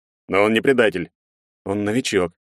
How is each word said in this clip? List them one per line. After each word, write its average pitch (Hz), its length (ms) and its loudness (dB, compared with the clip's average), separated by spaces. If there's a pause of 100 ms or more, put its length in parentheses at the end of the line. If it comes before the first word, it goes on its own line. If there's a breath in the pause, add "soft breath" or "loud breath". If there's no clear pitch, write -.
(280)
Но 95 160 2
он 110 80 2
не 113 80 2
предатель». 104 500 0 (540)
«Он 104 200 -4
новичок», 104 480 -2 (120)